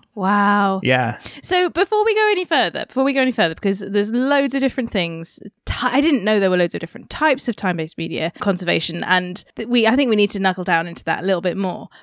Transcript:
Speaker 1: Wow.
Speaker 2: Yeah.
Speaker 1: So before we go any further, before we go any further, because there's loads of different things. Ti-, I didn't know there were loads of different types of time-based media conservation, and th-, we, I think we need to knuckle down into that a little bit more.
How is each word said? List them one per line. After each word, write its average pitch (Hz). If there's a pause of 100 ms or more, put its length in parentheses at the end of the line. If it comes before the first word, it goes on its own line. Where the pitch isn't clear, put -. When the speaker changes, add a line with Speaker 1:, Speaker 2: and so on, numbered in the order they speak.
(140)
Speaker 1:
Wow. 202
Speaker 2:
Yeah. 123 (240)
Speaker 1:
So 359
before 415
we 440
go 427
any 370
further, -
before 262
we 277
go 269
any 254
further, 165
because 196
there's 208
loads 269
of 269
different 240
things. 170 (280)
Ti-, -
I 262
didn't 277
know 214
there 190
were 180
loads 175
of 170
different -
types 294
of 226
time-based 170
media 165
conservation, 170
and 180 (120)
th-, 233
we, 240
I 226
think 262
we 214
need 208
to 196
knuckle 185
down 170
into 170
that -
a 180
little 185
bit 170
more. 185 (140)